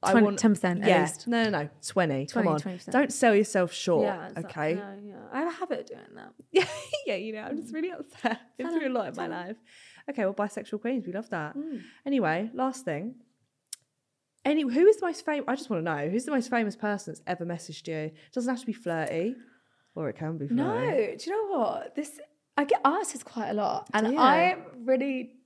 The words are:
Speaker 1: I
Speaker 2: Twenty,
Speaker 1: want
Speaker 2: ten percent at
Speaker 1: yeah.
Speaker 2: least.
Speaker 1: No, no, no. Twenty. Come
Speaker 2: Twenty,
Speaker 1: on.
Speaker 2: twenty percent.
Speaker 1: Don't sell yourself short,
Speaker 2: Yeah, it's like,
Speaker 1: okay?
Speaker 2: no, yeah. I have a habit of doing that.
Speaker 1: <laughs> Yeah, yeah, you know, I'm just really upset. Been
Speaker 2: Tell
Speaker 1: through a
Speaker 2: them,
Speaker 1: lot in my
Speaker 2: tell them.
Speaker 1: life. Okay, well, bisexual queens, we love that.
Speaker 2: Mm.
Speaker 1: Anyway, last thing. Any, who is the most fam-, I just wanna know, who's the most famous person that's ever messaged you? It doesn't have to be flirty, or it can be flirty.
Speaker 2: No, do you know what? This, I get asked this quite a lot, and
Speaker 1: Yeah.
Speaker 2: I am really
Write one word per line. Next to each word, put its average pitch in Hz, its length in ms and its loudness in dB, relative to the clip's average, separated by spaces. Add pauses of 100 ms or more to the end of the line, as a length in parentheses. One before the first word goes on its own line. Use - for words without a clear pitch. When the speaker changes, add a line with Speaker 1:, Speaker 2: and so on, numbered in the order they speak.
Speaker 1:
I 185 80 4
Speaker 2:
Twenty, 220 140 8
Speaker 1:
want 202 140 0
Speaker 2:
ten 220 160 6
percent 180 280 0
at 214 60 4
Speaker 1:
yeah. 180 140 8
Speaker 2:
least. - 260 -6
Speaker 1:
No, 233 160 2
no, 220 60 2
no. 151 180 -2 (180)
Twenty. 147 380 2
Come 226 180 0
Speaker 2:
Twenty, 196 60 4
Speaker 1:
on. 151 100 2
Speaker 2:
twenty 180 200 -8
percent. - 140 -12
Speaker 1:
Don't 277 200 4
sell 233 200 6
yourself 202 380 4
short, 160 360 2
Speaker 2:
Yeah, - 200 -4
it's - 80 -12
like, 165 100 -8 (120)
Speaker 1:
okay? 156 160 0
Speaker 2:
no, 196 320 -6
yeah. 202 100 -16 (160)
I - 80 -4
have 320 80 0
a 330 80 -4
habit - 240 -4
of - 60 -10
doing - 300 -18
that. - 260 -18
Speaker 1:
<laughs> - 100 -20
Yeah, - 140 -10 (400)
yeah, 214 100 -4
you 214 160 -8
know, 214 120 -10
I'm 269 180 -8
just 240 120 -14
really 320 180 -6
upset. 233 480 -6 (180)
Been 254 100 -6
Speaker 2:
Tell - 80 -4
Speaker 1:
through 320 60 0
a - 20 -4
Speaker 2:
them, 262 100 -2
Speaker 1:
lot 226 140 -2
in - 80 -10
my 175 120 -6
Speaker 2:
tell - 100 -6
them. 175 100 -10
Speaker 1:
life. 220 100 -10 (520)
Okay, 262 160 -4
well, 196 80 0
bisexual 208 480 -6
queens, 233 240 -2
we 175 80 -8
love 220 160 -8
that. 156 260 -6
Speaker 2:
Mm. 285 260 -8 (240)
Speaker 1:
Anyway, 214 500 2
last 262 280 -2
thing. 180 300 -4 (1300)
Any, 302 160 4
who 277 260 6
is 427 100 8
the 403 80 -2
most 339 200 -4
fam-, 294 220 0
I 254 80 2
just 285 140 -10
wanna 185 120 0
know, 156 280 0
who's 226 160 0
the 311 60 -4
most 262 180 0
famous 220 260 0
person 202 380 -4
that's - 140 -16
ever 175 180 -4
messaged 170 420 -8
you? 160 80 -4
It 156 180 -4 (200)
doesn't 247 160 -2
have 254 120 0
to 262 40 -12
be 220 80 -4
flirty, 170 640 -2 (600)
or 156 140 -4
it 110 60 -8
can 160 220 -4
be 143 100 -4
flirty. 233 160 2
Speaker 2:
No, 370 540 0
do 302 120 -8
you - 20 -2 (200)
know 359 80 0
what? - 360 -2
This, 294 240 -6 (380)
I 285 60 4
get - 220 4
asked 330 280 -2
this 254 100 -12
quite 214 260 -6
a - 40 -2
lot, - 400 -2
and 220 200 2
Speaker 1:
Yeah. 285 80 2
Speaker 2:
I 262 140 8 (160)
am 359 100 -4 (240)
really 262 480 0 (120)